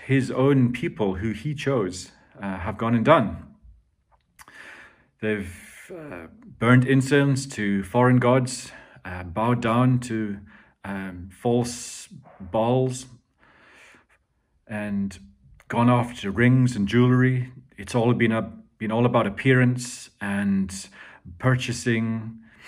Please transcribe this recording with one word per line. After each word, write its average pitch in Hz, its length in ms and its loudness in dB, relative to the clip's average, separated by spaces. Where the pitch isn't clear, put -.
his 135 240 0
own 131 420 4
people, 104 420 -4
who 107 180 -4
he 143 220 -8
chose, 107 580 -4
uh, 95 180 -8
have 95 180 -8
gone 117 180 -2
and 110 100 2
done. 117 520 2
They've, 101 680 -8
uh, 143 360 -16
burned 123 260 6
incense 135 600 2
to 101 360 -2
foreign 123 360 4
gods, 123 520 0
uh, 90 200 -10
bowed 110 380 -2
down 123 380 2
to, 107 380 -6
um, 95 480 -10
false - 760 -4
Baals, 123 680 -2
and 104 520 -6
gone 120 200 2
after 117 420 0
rings 123 460 4
and 101 100 -2
jewelry. 123 640 2
It's 101 160 -8
all 120 180 2
been 113 200 2
a-, 110 200 -4
been 110 140 -6
all 120 140 2
about 117 200 2
appearance 123 840 0
and 101 680 -4
purchasing, 113 1000 -2